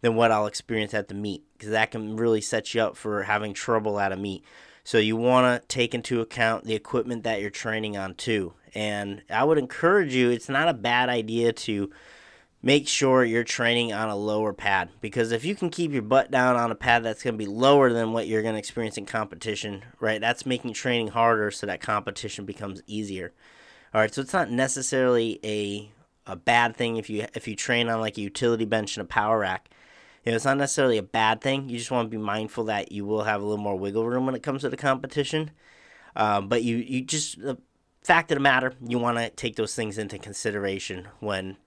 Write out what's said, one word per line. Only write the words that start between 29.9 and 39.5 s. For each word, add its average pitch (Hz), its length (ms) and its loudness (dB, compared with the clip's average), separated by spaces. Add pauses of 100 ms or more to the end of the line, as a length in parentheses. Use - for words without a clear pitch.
You 117 80 -2
know, 113 60 2
it's 110 80 -2
not 139 120 2
necessarily 135 400 2
a 104 60 -2
bad 110 380 2
thing. 139 280 -2
You 120 80 -6
just 117 140 -6
wanna 120 180 0
be 110 80 -6
mindful 107 480 -4
that 104 260 -4
you 101 140 -6
will 107 180 0
have 107 180 0
a 101 40 -6
little 104 180 -2
more 101 140 -2
wiggle 101 300 0
room 127 180 0
when 131 100 -2
it - 80 -8
comes 135 180 -4
to 139 80 -2
the 131 80 -6
competition. 143 720 -2 (640)
Uh, 104 260 2
but 113 220 0
you, 117 140 0
you 127 240 -4
just, 147 400 -6
the 127 160 -6 (460)
fact 165 280 4
of 143 60 2
the 139 40 0
matter, 127 320 4 (120)
you 120 140 0
wanna 117 320 0
take 117 240 -6